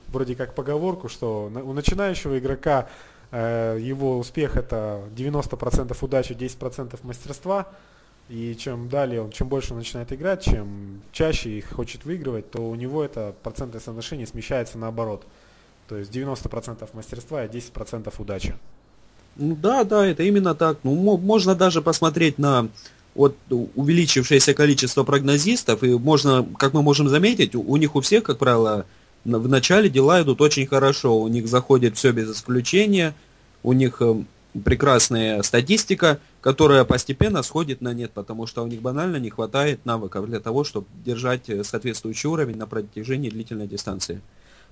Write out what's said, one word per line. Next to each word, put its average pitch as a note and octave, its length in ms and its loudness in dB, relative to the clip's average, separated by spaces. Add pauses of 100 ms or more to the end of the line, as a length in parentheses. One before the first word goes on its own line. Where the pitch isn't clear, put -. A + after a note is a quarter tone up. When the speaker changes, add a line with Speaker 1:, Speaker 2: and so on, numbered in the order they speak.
Speaker 1:
вроде B2+ 260 -4
как B2 180 -10
поговорку, D3+ 540 -6
что G#2+ 460 -8
на-, B2+ 100 -12
у C3+ 80 -10
начинающего D3+ 640 -4
игрока, C3 520 -2 (420)
э, A2+ 500 -4
его C3 380 -4
успех — C3+ 380 -4
это G#2+ 440 -4 (140)
девяносто C#3 400 -4
процентов B2 480 -2
удачи, B2+ 300 -2
десять B2 240 -10
процентов B2 480 -12
мастерства. F3 640 -8 (580)
И A#2 280 -10
чем A#2+ 340 -10
далее B2+ 320 -2
он, A2 100 -10
чем - 160 -2
больше C3+ 240 -4
он A#2 80 -8
начинает A#2+ 320 -10
играть, F3+ 320 -4
чем G2+ 580 -2 (120)
чаще D#3+ 380 -2
их G#2 200 -12
хочет - 320 -10
выигрывать, C3+ 480 -8
то A2+ 80 -10
у A2+ 160 -8
него C3 260 -6
это A2+ 400 -8
процентное A#2 380 -12
соотношение A#2 480 -12
смещается A#2 500 -8
наоборот. A2+ 480 -8 (640)
То A2 80 -12
есть G2+ 160 -12
девяносто C3 380 -8
процентов A2+ 440 -12
мастерства A#2+ 520 -10
и G#2 40 -10
десять A#2+ 220 -12
процентов A2 480 -10
удачи. G2 360 -6 (840)
Speaker 2:
Ну D3+ 180 -2
да, A3+ 280 2
да, G#3 220 4
это E3 180 2
именно F#3+ 320 4
так. D#3 280 2
Ну, C3+ 120 2
мо-, F#3+ 220 4
можно F#3+ 380 4
даже E3+ 260 4
посмотреть D#3+ 580 2
на C3 280 4 (460)
вот C3+ 240 4 (140)
у-, A#2+ 240 0
увеличившееся C#3+ 800 4
количество C#3+ 480 4
прогнозистов, C#3 800 2
и B2 120 4
можно, C3+ 500 4 (120)
как C3+ 160 2
мы D3+ 80 4
можем C#3+ 260 4
заметить, D#3+ 460 4
у, A#2+ 80 -2
у B2+ 160 0
них D3+ 180 2
у C#3 60 2
всех, G3+ 220 2
как C3 160 -4
правило, A2+ 480 2 (360)
на-, A#2 140 0
в A2+ 100 0
начале F3 400 4
дела D3 360 6
идут C3+ 180 0
очень D3 240 4
хорошо. C3+ 540 4
У A2 80 0
них A2+ 200 -2
заходит B2 480 4
все C3 160 2
без A2 200 -4
исключения, E3 840 0 (480)
у B2 120 2
них, B2+ 280 2
э, A#2 140 4 (500)
прекрасная A#2 800 2
статистика, D#3+ 760 2 (220)
которая C#3 420 6
постепенно C#3 580 0
сходит D3+ 400 -4
на A#2+ 120 -6
нет, A#2+ 180 -8
потому A2 360 -10
что A#2 160 -8
у A#2 40 -6
них A#2 140 -10
банально D3 360 -2
не A#2+ 120 -4
хватает C3+ 560 -2
навыков G#2 420 -4
для A2 120 -6
того, A#2 240 -2
чтобы G2+ 240 -8 (180)
держать, B2 440 -4
э, G2+ 140 -4
соответствующий A2+ 640 -6
уровень C#3+ 280 -2
на A2 100 -10
протяжении A2+ 600 -6
длительной A2 380 -10
дистанции. G2 540 -8 (500)